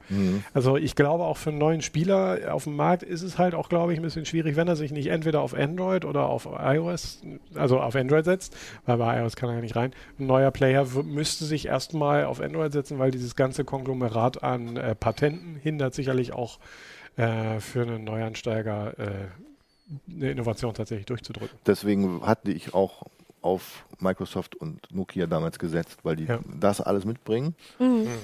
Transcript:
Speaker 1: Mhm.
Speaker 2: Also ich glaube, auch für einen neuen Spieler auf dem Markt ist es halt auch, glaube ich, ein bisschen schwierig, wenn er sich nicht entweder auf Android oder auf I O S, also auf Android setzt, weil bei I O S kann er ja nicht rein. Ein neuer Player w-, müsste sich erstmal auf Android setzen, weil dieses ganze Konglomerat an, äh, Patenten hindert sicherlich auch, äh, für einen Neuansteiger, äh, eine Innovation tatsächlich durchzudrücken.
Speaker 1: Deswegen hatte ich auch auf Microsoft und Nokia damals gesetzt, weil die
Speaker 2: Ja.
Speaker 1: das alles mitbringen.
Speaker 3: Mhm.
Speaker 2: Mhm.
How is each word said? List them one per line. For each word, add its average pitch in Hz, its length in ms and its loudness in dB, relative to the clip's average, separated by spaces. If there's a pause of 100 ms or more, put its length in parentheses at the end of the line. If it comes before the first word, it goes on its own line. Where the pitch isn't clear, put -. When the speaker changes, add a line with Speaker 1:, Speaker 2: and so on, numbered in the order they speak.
Speaker 1:
Mhm. 98 340 2 (120)
Speaker 2:
Also 135 240 4
ich 151 180 0
glaube, 156 280 4
auch 156 120 -2
für - 140 -4
einen 147 80 -4
neuen 156 240 4
Spieler 185 560 2 (160)
auf 147 100 -2
dem 147 100 -6
Markt 165 280 4
ist 170 180 -8
es 180 160 -8
halt 175 180 4
auch, 156 140 -4
glaube 170 240 2
ich, 156 60 0
ein 165 40 -4
bisschen 160 220 -6
schwierig, 156 320 0
wenn 170 100 4
er 175 100 2
sich 147 140 -4
nicht 147 180 -4
entweder 156 340 2
auf 127 100 -2
Android 175 540 0
oder 143 180 2
auf 131 220 0
I 147 320 2
O 165 120 0
S, - 300 -8 (340)
also 131 260 4
auf 127 160 0
Android 139 280 4
setzt, 185 320 0 (300)
weil 120 100 4
bei 117 220 2
I 120 40 0
O 117 40 0
S 113 100 -4
kann 123 140 -4
er 117 60 -4
ja 117 40 -2
nicht 113 160 -6
rein. 127 160 0 (260)
Ein 139 80 -4
neuer 131 260 6
Player 131 420 4
w-, 139 80 2
müsste 156 420 -4
sich 147 220 -2
erstmal 147 580 2
auf 135 160 -4
Android 151 320 -2
setzen, 143 260 -2
weil 131 120 4
dieses 123 260 -6
ganze 131 280 0
Konglomerat 123 800 0
an, 120 360 -2
äh, 120 160 -2
Patenten 156 680 0
hindert 147 300 0
sicherlich 127 400 -2
auch, - 260 -8 (600)
äh, 113 420 0
für 123 220 -2
einen 117 220 -4
Neuansteiger, 110 960 -4
äh, 135 1160 -10
eine 139 140 -2
Innovation 117 420 -2
tatsächlich 107 320 -6
durchzudrücken. - 640 -8
Speaker 1:
Deswegen 98 600 2
hatte 101 260 2
ich - 200 -6
auch 92 300 0 (380)
auf - 440 -2 (160)
Microsoft 92 560 -2
und 78 240 -10 (120)
Nokia 90 360 -2
damals 82 320 -2
gesetzt, 85 420 -4
weil 80 140 0
die 80 80 -4
Speaker 2:
Ja. 117 160 -2 (180)
Speaker 1:
das 101 220 4
alles 196 240 0
mitbringen. 117 500 -2 (240)
Speaker 3:
Mhm. 254 80 2
Speaker 2:
Mhm. 226 220 4 (160)